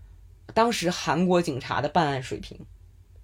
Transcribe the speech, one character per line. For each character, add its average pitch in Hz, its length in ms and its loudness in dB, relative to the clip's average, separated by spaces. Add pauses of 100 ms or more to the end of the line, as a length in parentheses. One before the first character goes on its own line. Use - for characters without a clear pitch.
(520)
当 226 180 4
时 180 200 0
韩 170 360 0
国 180 140 6
警 156 180 -2
察 - 220 -4
的 139 80 0
办 170 180 2
案 135 160 -2
水 - 160 -8
平， - 200 -14 (640)